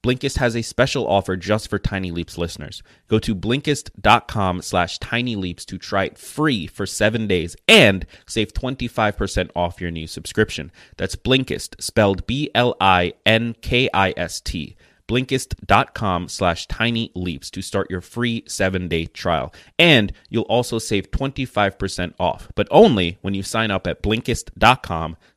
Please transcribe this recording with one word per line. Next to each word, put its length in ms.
Blinkist 360
has 180
a 40
special 460
offer 300
just 320
for 100
Tiny 320
Leaps 260
listeners. 460
Go 120
to 140
Blinkist 580
dot 260
com 340
slash 380
tiny 380
leaps 280
to 120
try 280
it 120
free 500
for 180
seven 420
days 280
and 360
save 240
twenty-five 640
percent 400
off 240
your 120
new 160
subscription. 600
That's 180
Blinkist, 680
spelled 460
B 260
L 280
I 320
N 360
K 320
I 240
S 240
T. 340
Blinkist 460
dot 300
com 340
slash 380
tiny 480
leaps 380
to 100
start 300
your 100
free 460
seven-day 580
trial. 480
And 340
you'll 160
also 340
save 320
twenty-five 680
percent 420
off, 360
but 160
only 500
when 140
you 80
sign 260
up 160
at 160
Blinkist 560
dot 240
com 340